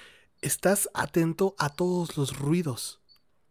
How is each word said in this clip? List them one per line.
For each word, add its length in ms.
estás 520
atento 640
a 120
todos 480
los 200
ruidos, 600